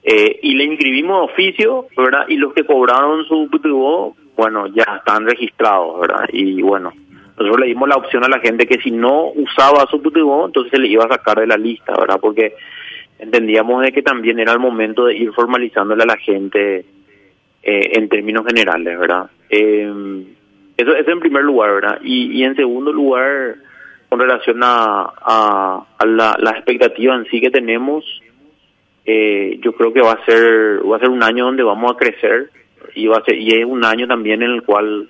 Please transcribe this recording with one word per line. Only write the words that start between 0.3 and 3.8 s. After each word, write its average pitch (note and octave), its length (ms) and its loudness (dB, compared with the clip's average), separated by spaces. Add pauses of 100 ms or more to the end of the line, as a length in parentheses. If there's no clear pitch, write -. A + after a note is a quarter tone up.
y C#3+ 120 0
le C#3 100 0
inscribimos D3 540 -2
de D#3+ 160 -2
oficio, G#3+ 600 0
¿verdad? B2+ 340 0
Y D3+ 100 0
los C#3 160 -2
que D3+ 100 0
cobraron C#3+ 640 2
su D#3 240 -2
P D#3 80 0
T D#3 120 -2
U, D3 460 -2 (200)